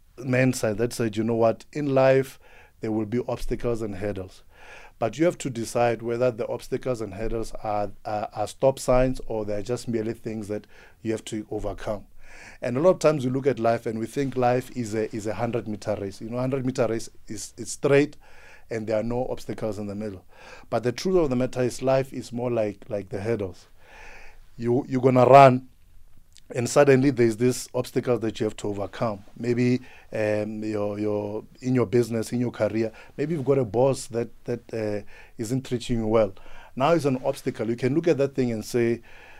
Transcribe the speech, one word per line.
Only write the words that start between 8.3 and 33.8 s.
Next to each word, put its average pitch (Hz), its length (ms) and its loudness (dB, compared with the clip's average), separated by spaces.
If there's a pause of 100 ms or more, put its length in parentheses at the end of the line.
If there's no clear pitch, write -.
are 104 160 -4
stop 135 320 2
signs 127 480 2
or 110 160 -4
they're 104 200 -4
just 120 260 -6
merely 113 240 -2
things 110 340 -8
that 104 180 -6 (360)
you 110 100 -4
have 110 140 -4
to 107 260 -8
overcome. 101 540 -6 (560)
And 123 160 -2
a - 20 0
lot 175 120 6
of 175 80 0
times 151 260 2
we 127 60 0
look 135 140 -2
at 123 140 2
life 117 260 2
and 113 140 -4
we 113 60 -2
think 135 320 -4
life 123 400 2
is 110 180 -6
a, 110 180 -2
is 107 140 -6
a 107 60 -4
hundred-meter 107 640 -4
race. 98 220 -8
You 110 80 -12
know, 117 80 -6
hundred-meter 127 500 -2
race 113 220 -4 (180)
is, - 300 -12
is 110 140 -12
straight 143 440 2 (540)
and 110 180 -6
there 110 120 0
are 107 40 -2
no 120 260 -4
obstacles 113 480 -6
in 104 100 -8
the 101 80 -10
middle. 101 280 -10 (460)
But 113 140 -2
the 120 100 0
truth 185 240 0
of 160 120 2
the 127 60 -2
matter 127 280 -2
is 120 180 -4
life 131 320 0
is 127 180 -10
more 120 200 -4
like, 107 360 -2
like 101 220 -6
the 104 100 -8
hurdles. 101 460 -4 (920)
You, 120 320 0
you're 131 140 -2
gonna 127 240 8
run 127 420 12 (880)
and 120 140 -2
suddenly 139 400 6
there's 117 280 2
this 123 360 0
obstacle 123 460 -2
that 107 200 -4
you - 40 -2
have 107 140 -4
to - 100 -8
overcome. 101 560 -6 (140)
Maybe, 123 440 2 (300)
um, 107 520 -2
your, 104 360 -4
your, 104 440 -4 (180)
in 127 120 0
your 120 140 2
business, 113 440 0
in 123 80 -2
your 120 120 -2
career, 110 400 0 (260)
maybe 151 160 -4
you've 143 120 -4
got 139 120 2
a 131 80 2
boss 123 420 0